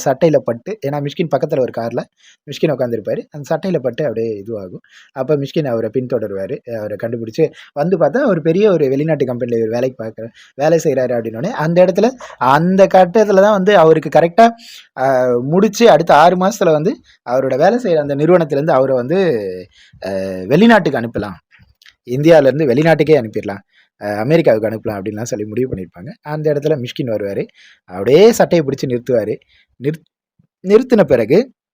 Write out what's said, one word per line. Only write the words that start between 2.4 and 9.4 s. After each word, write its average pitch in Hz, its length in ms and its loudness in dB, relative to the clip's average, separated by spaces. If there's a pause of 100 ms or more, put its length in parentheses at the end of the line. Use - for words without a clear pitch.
மிஷ்கின் 156 200 -2
உட்காந்துருப்பாரு. 120 580 -4
அந்த 151 260 -8
சட்டையில 170 240 -4
பட்டு 127 240 -6
அப்படியே 113 400 -6
இதுவாகும். 98 360 -12 (320)
அப்ப 139 240 -4
மிஷ்கின் 143 320 -4
அவரை 113 260 -4
பின்தொடருவாரு. 113 840 -6
அவரை 104 260 -10
கண்டுபிடிச்சு 117 480 -4 (220)
வந்து 170 240 -2
பார்த்தா, 165 200 0
அவர் 208 240 0
பெரிய 185 300 0
ஒரு 151 180 0
வெளிநாட்டு 139 360 -2
கம்பெனில 120 340 -6